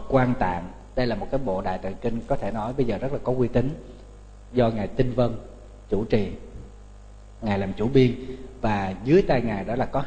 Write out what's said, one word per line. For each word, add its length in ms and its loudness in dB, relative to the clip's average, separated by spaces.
Quan 300 4
Tạng, 320 -2
đây 120 2
là 80 0
một 160 -6
cái 140 0
bộ 160 0
Đại 160 -2
Tạng 240 -6
Kinh 260 -2
có 80 2
thể 160 -2
nói 220 -4
bây 120 2
giờ 120 0
rất 160 -2
là 100 -4
có 140 0
uy 100 4
tín, 220 2
do 160 4
Ngài 180 -2
Tinh 260 2
Vân 220 2
chủ 160 2
trì, 260 0
Ngài 180 0
làm 140 -2
chủ 140 0
biên, 280 6
và 320 0
dưới 180 6
tay 200 2
Ngài 220 -2
đó 120 -2
là 100 2
có 220 -2